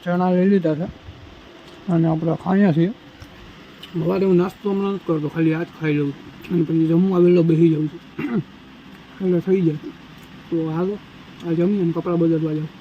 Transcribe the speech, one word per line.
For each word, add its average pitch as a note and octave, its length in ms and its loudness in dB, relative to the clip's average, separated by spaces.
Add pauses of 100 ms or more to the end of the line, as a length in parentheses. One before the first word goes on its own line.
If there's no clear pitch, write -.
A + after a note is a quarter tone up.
ચણા F3+ 320 0
લઈ F#3 180 2
લીધા E3 220 0
છે F3 120 -6 (1040)
અને E3 140 2
આપણે D#3+ 360 -2
ખાઈએ F#3+ 300 2
છીએ. E3 180 2 (1000)
સવારે F3+ 340 -2
હું F#3 120 4
નાસ્તો F#3 340 -2
હમણાં G3 240 -2
નથી F#3 120 -10
કરતો, D#3 220 -2
ખાલી D#3+ 260 0
આ E3+ 120 -6
જ - 20 -20 (100)
ખાઈ D#3 200 -2
લઉં C#3+ 120 -2 (300)
છું. - 140 -6
અને E3 80 2
પછી D#3+ 260 0
જમવા F3 340 4
વહેલો F3 200 6
બેસી E3 300 4
જાઉં D3+ 160 -2
છું - 120 -16 (1200)
<clears throat> - 0 -
એટલે F3+ 200 2
થઈ F#3+ 260 2
જાય. D#3 260 -6 (560)
તો E3+ 60 -6 (160)
હાલો, F#3 280 -4 (460)
આ E3+ 60 -4
જમીએ F3+ 340 0
ને E3 80 0
કપડાં E3+ 300 -2
બદલવા D#3+ 360 0
જાઉં. D#3 220 -10